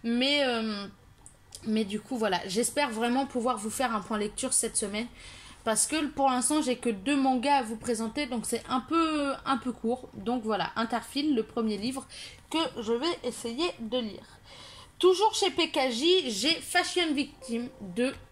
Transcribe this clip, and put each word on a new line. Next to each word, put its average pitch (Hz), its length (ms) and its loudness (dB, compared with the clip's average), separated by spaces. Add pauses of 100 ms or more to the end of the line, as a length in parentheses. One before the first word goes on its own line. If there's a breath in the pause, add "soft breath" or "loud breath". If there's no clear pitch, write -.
Mais, 262 400 4
euh, 220 420 0 (800)
mais 220 180 2
du 208 160 -4
coup, 262 160 -6
voilà, 202 300 2
j'espère 240 420 2
vraiment 240 380 0
pouvoir 247 320 0
vous 208 100 -6
faire 233 260 -2
un 208 60 0
point 214 160 -4
lecture 208 360 -2
cette - 240 0
semaine. 214 320 -2 (540 loud breath)
Parce 220 240 2
que 302 200 0
pour 269 240 2
l'instant, 262 320 2
j'ai 247 140 0
que 247 120 -2
deux 226 280 0
mangas 269 420 4
à 254 40 2
vous 220 140 -6
présenter, 226 480 -2
donc 240 220 -4
c'est 233 240 -2
un 254 100 2
peu, 302 540 2 (100)
un 262 140 2
peu 247 140 -4
court. 233 420 -2
Donc 226 280 -2
voilà, 208 340 0
Interfile, 247 580 0
le 226 80 2
premier 220 340 -2
livre 247 300 -4 (440 loud breath)
que 311 300 0
je 226 140 0
vais 311 300 0
essayer 240 460 -2 (100)
de 226 180 -2
lire. 214 260 -6 (760 loud breath)
Toujours 381 360 6
chez 381 160 2
P 311 200 0
K 262 200 2
J, 294 400 4
j'ai 226 240 2
Fashion 349 580 0
Victim 240 560 -4 (260)
de 247 200 2 (180)